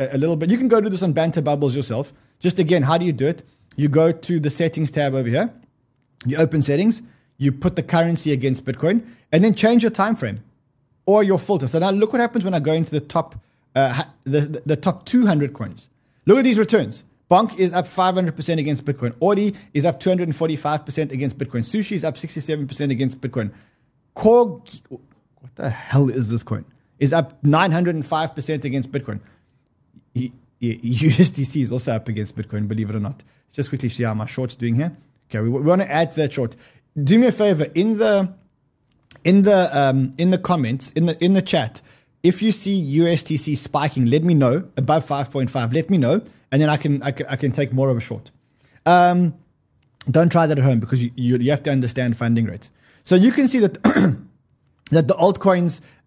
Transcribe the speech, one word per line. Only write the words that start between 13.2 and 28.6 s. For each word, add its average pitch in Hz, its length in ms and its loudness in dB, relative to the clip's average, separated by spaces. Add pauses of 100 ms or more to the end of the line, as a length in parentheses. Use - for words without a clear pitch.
uh, 135 160 2
ha-, 123 200 -6 (140)
the, 139 160 0
the, 147 260 -4
the 151 100 0
top - 300 -4
two 247 200 2
hundred 147 280 0
coins. - 340 -14 (380)
Look 202 100 8
at 269 80 4
these 240 140 4
returns. 185 460 0 (260)
Bonk 208 280 4
is 180 140 0
up 180 140 -2
five 185 300 0
hundred 175 200 -2
percent 160 240 -4
against 147 240 -4
Bitcoin. 123 380 -4
Audi 202 320 2 (180)
is 147 140 0
up 165 140 -2
two 185 100 0
hundred 180 180 0
and 147 80 -4
forty-five 151 480 -4
percent 147 280 -6
against 131 260 -6
Bitcoin. 123 220 -6
Sushi 202 320 -4
is 170 120 -4
up 156 140 -6
sixty-seven 151 480 -8
percent 139 260 -4
against 127 280 -4
Bitcoin. 113 320 -6 (640)
Korg, 220 720 2
what - 640 -20
the - 160 -6
hell 135 400 0
is 117 180 -4
this 113 140 -4
coin? 104 220 -8 (340)
Is 135 140 0
up 165 300 -2
nine 156 300 2
hundred 175 220 0
and 156 100 -6
five 160 300 -4
percent 147 300 -6